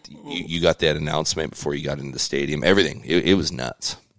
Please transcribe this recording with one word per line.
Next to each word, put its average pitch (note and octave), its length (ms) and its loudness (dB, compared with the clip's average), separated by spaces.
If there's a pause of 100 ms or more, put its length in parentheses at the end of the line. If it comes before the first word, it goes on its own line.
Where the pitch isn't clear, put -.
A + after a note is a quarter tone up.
you, E2 380 -10
you E2 140 -4
got E2 200 4
that D#2 160 4
announcement D#2 540 -2
before - 240 -4
you D2 100 -4
got C#2+ 160 -4
into C2+ 120 -10
the B1 60 -10
stadium. C#2+ 460 -2
Everything. F2+ 400 4
It, E2 240 2
it G2 60 8
was E2+ 180 0
nuts. - 440 -8 (220)